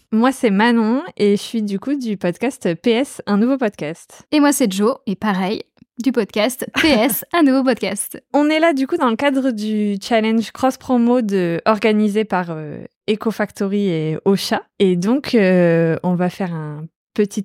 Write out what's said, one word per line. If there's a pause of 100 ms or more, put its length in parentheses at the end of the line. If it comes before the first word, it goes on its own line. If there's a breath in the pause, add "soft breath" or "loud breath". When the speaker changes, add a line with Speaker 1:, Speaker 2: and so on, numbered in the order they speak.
(120)
Speaker 1:
Moi,
c'est
Manon (140)
et
je
suis
du
coup
du
podcast
P
S,
un
nouveau
podcast. (100)
Speaker 2:
Et
moi,
c'est
Jo,
et
pareil, (360)
du
podcast (140)
P
S,
<laughs>
un
nouveau
podcast. (100)
Speaker 1:
On
est
là
du
coup
dans
le
cadre
du
challenge
cross
promo
de,
organisé
par,
euh, (260)
Ecofactory
et
Ocha. (160)
Et
donc,
euh,
on
va
faire
un (280)
petit